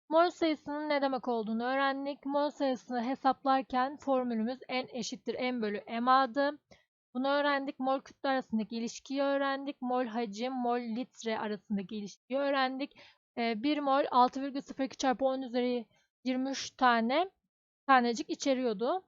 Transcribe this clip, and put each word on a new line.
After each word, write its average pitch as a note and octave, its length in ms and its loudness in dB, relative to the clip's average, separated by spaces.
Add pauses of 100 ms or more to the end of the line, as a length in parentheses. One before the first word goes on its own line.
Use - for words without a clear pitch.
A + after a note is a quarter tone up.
Mol E4 220 6
sayısının D4+ 580 -2
ne C#4+ 140 2
demek C4+ 260 -2
olduğunu A3+ 360 -2
öğrendik. C4+ 600 -2
Mol C#4+ 240 0
sayısını B3 540 -2
hesaplarken C4 920 0
formülümüz B3 600 0 (100)
N B3+ 240 -4
eşittir A#3 420 -6
M B3+ 280 -2
bölü G#3 200 -4 (180)
M B3 100 2
A'dı. C4+ 480 2 (560)
Bunu C4 140 0
öğrendik. C#4+ 500 0
Mol C4+ 220 0
kütle - 280 -8
arasındaki A#3 480 -2
ilişkiyi A#3+ 460 -4
öğrendik. C#4 600 -2
Mol B3 240 0
hacim, A3+ 460 -4
mol B3 280 0
litre A3+ 580 -4
arasındaki G#3 580 -4
ilişkiyi G#3 420 -6
öğrendik. C#4 580 0 (420)
Ee, A3+ 240 -2
bir D4 160 2
mol C#4 320 2
altı B3+ 320 4
virgül C#4 180 -4
sıfır - 240 -6
iki - 120 -8
çarpı C4 280 0
on C4 180 0
üzeri B3 440 -2 (380)
yirmi C4 260 0
üç - 200 -6
tane B3+ 600 2 (560)
tanecik A#3+ 440 4
içeriyordu. B3+ 760 0